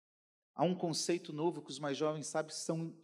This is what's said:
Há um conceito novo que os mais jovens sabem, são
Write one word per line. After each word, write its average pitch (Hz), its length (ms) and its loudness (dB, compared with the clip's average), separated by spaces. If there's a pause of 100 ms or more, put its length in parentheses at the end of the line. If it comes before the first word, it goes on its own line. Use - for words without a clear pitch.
(560)
Há 131 80 4
um 180 100 4
conceito 175 580 0
novo 147 300 0
que 151 80 -14
os 135 80 -8
mais 143 180 -2
jovens 151 300 0
sabem, 151 240 0
são 165 520 -2